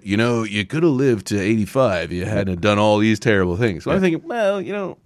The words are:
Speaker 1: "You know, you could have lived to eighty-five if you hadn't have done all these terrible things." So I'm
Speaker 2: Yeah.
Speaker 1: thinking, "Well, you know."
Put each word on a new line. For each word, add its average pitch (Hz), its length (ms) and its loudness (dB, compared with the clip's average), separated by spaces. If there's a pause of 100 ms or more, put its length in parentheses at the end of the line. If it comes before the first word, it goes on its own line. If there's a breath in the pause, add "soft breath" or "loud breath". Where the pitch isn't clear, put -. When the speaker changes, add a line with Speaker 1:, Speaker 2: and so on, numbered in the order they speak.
Speaker 1:
"You 101 140 -2
know, 117 260 2
you 104 220 -4
could 151 180 -4
have 170 80 4
lived 127 360 0
to 104 120 -2
eighty-five 98 720 0
if 87 60 -4
you 87 80 -4
hadn't 101 240 -2
have 90 120 -4
done 104 180 2
all 107 180 4
these 107 200 2
terrible 95 380 2
things." 101 300 -2
So 139 60 -2
I'm 175 60 2
Speaker 2:
Yeah. 196 40 0
Speaker 1:
thinking, 165 260 -2
"Well, 208 320 -2
you 185 140 -8
know." 202 320 -8